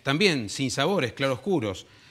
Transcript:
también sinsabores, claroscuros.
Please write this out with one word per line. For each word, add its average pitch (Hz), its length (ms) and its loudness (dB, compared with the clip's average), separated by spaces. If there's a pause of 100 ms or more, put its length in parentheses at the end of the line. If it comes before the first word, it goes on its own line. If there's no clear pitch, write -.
también 143 460 2
sinsabores, 139 640 0
claroscuros. 135 760 -2 (240)